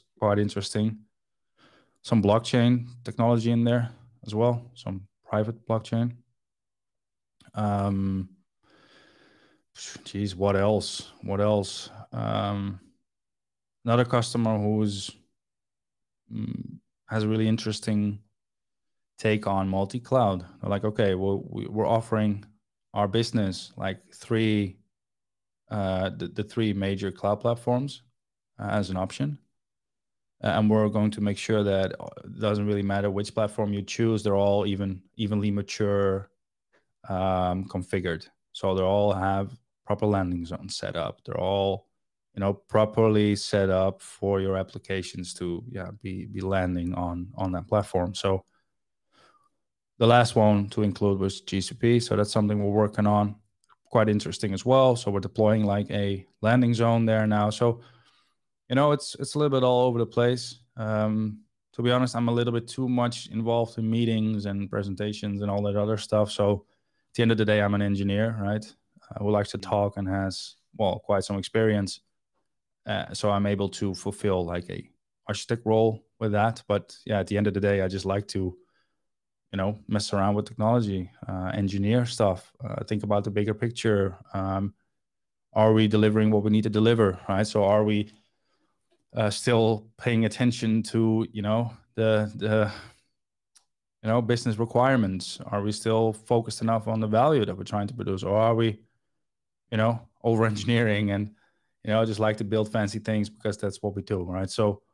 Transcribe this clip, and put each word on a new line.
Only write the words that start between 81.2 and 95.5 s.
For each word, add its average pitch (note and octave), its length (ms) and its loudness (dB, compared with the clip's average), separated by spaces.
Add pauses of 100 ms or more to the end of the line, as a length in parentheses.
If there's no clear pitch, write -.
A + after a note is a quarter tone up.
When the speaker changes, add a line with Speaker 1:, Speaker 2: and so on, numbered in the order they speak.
Speaker 1:
uh, F#2 240 -6
engineer G2+ 540 0
stuff, G2+ 440 0 (140)
uh, - 200 -8
think G#2+ 180 -4
about G#2 200 0
the G#2 80 -6
bigger G#2 220 0
picture. G#2 640 0 (160)
Um, G2 400 -2 (800)
are A2 220 6
we A2 140 6
delivering G#2+ 420 4
what G#2+ 120 4
we G#2+ 80 0
need G#2+ 120 4
to G#2+ 80 -2
deliver, G#2+ 580 4
right? G2 180 0
So G#2 180 2
are G#2+ 200 4
we, G#2 260 0 (1040)
uh, A2 140 2
still A2 680 2
paying A2+ 260 2
attention A2+ 600 0
to, A2 500 2
you G#2+ 80 -6
know, A2+ 280 0 (260)
the, G#2+ 380 2
the, G#2+ 380 0 (1300)
you A2 60 -4
know, A#2+ 140 2
business A#2 340 0
requirements? A#2 880 0
Are G#2 160 -4